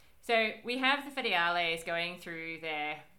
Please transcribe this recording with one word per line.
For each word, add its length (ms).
so 300
we 140
have 260
the 180
Federales 640
going 340
through 420
their 360